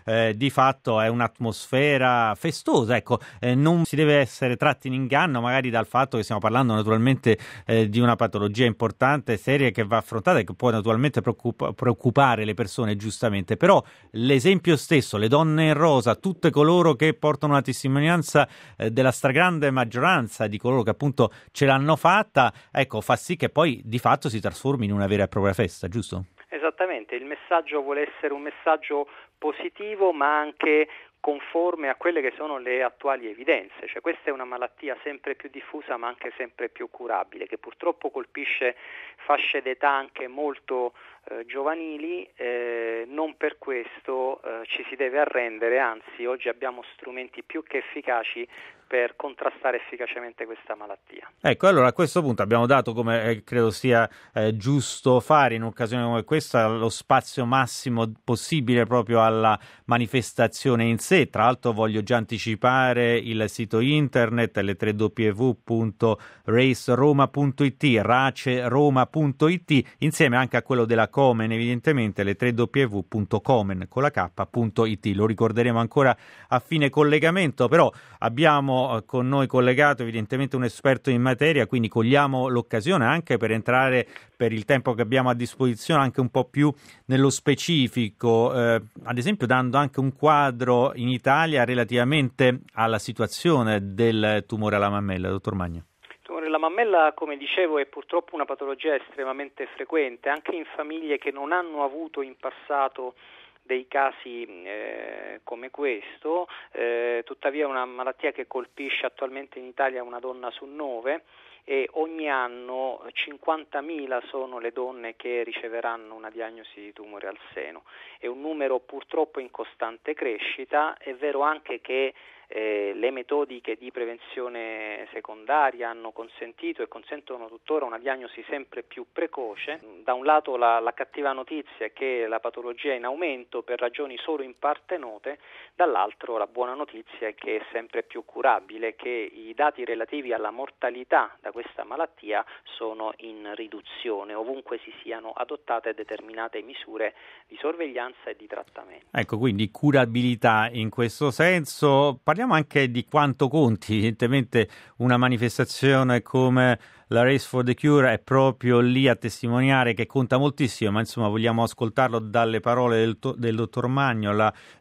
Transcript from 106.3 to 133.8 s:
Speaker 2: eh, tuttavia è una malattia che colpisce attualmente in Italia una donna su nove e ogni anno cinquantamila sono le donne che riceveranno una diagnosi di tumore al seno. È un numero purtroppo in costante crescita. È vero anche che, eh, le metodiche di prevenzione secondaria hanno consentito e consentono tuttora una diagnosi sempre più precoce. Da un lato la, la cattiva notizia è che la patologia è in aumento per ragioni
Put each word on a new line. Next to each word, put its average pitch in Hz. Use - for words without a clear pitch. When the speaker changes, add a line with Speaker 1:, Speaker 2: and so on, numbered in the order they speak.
Speaker 2:
eh, 120
tuttavia 143
è -
una 127
malattia 127
che -
colpisce 135
attualmente 135
in 127
Italia 127
una 123
donna 127
su -
nove 139
e 135
ogni 160
anno 127
cinquantamila 147
sono 127
le 117
donne 123
che 120
riceveranno 113
una 110
diagnosi 113
di 104
tumore 104
al 98
seno. 80
È -
un 123
numero 143
purtroppo 147
in 123
costante 113
crescita. 147
È 135
vero 139
anche 147
che, 131
eh, 104
le 117
metodiche 127
di 123
prevenzione 113
secondaria 120
hanno 113
consentito 117
e 110
consentono 120
tuttora 143
una 117
diagnosi 127
sempre 135
più -
precoce. 147
Da 127
un 127
lato 151
la, 117
la 113
cattiva 139
notizia 131
è -
che 123
la 110
patologia 120
è -
in 120
aumento 131
per 123
ragioni 123